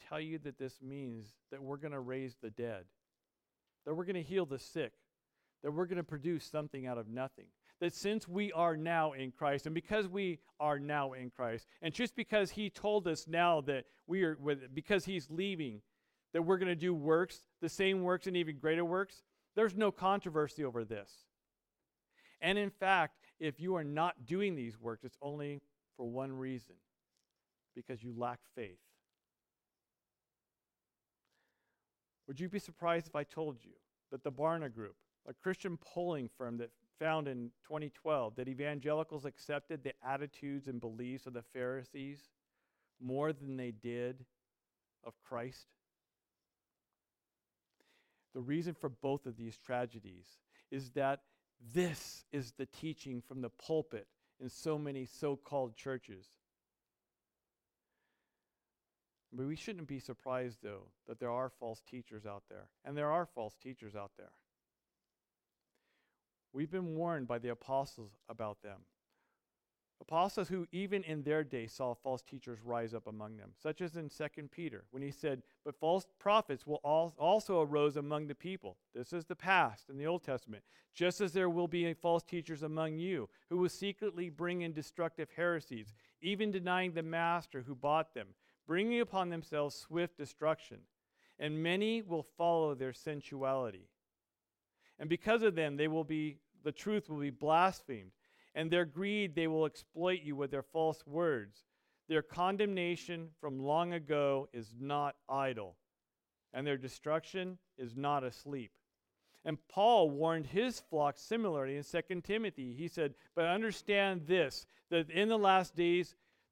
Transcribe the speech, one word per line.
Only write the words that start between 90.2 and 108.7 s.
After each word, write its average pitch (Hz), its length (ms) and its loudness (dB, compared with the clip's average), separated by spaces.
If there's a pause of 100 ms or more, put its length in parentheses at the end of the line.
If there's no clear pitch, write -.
And 151 240 -2
many 208 380 2
will 170 220 -2
follow 165 520 4
their 131 200 -2
sensuality. 135 960 -2 (1080)
And 151 120 -6
because 214 320 4
of 208 120 6
them, 151 220 0
they 151 120 2
will 160 160 0
be, 151 340 -2 (240)
the 147 100 -2
truth 208 380 -2
will 151 100 -4
be 143 100 -2
blasphemed. 151 800 2 (400)
And 160 160 -2
their 175 160 6
greed, 190 520 0
they 165 100 4
will 160 180 4
exploit 170 580 0
you 147 120 -4
with 139 160 -2
their 139 140 -2
false 160 420 0
words. 143 580 0 (440)
Their 160 120 4
condemnation 175 1080 0 (100)
from 135 200 -4
long 160 320 2
ago 143 600 2
is 113 240 -10
not 143 380 0 (140)
idle, 127 480 -2 (760)
and 131 140 -4
their 143 100 2
destruction 160 840 -4 (180)
is 120 180 -8
not 143 280 2
asleep." 127 480 -8 (720)